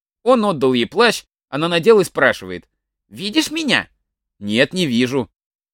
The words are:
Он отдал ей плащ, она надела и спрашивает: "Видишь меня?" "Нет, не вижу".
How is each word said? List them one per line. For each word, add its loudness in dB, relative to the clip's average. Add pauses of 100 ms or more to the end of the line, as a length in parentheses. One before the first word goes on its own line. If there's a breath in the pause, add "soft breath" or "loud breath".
(220)
Он 2
отдал 0
ей 0
плащ, 0 (240)
она -4
надела 4
и 0
спрашивает: -2 (400)
"Видишь -4
меня?" -2 (500)
"Нет, -2
не -2
вижу". -2 (460)